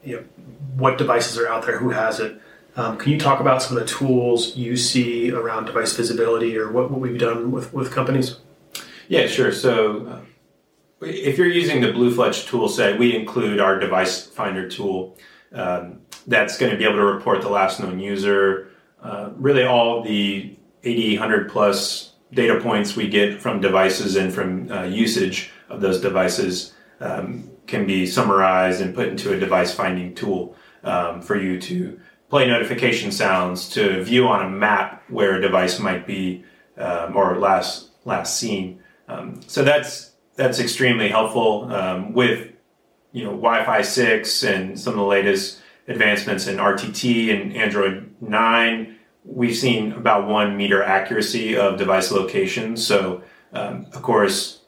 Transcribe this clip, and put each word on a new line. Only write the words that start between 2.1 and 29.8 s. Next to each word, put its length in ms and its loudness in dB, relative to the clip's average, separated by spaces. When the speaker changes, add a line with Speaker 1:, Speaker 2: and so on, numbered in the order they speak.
Speaker 1:
it? 220 -6
Um, 220 -4
can 160 2
you 60 2
talk 200 2
about 220 4
some 160 -2
of 60 0
the 60 -4
tools 680 2
you 180 -4
see 560 0
around 340 -4
device 300 -2
visibility 640 0
or 120 -2
what, 220 0
what 80 -4
we've 180 -4
done 340 -2
with, 220 -6
with 180 -4
companies? 480 0
Speaker 2:
Yeah, 200 4
sure. 260 2
So, 540 2
uh, 1000 -20
if 320 -2
you're 100 6
using 320 2
the 140 2
Blue 200 4
Fletch 340 0
tool 200 0
set, 320 2
we 160 4
include 460 -2
our 180 4
device 460 0
finder 420 -6
tool, 500 -6
um, 480 -6
that's 300 0
gonna 180 2
be 80 -2
able 140 2
to 80 4
report 360 0
the 80 -4
last 300 0
known 200 -6
user. 680 0
Uh, 360 -10
really 260 4
all 400 2
the 520 -2
eighty, 320 0
hundred 340 0
plus 640 0
data 260 4
points 360 -2
we 120 -2
get 340 0
from 200 -4
devices 540 2
and 180 2
from, 380 -4
uh, 120 -6
usage 680 -2
of 120 -8
those 200 2
devices, 720 0
um, 500 -8
can 220 -2
be 180 2
summarized 760 4
and 140 -2
put 140 -2
into 260 -2
a 60 0
device 340 2
finding 400 -4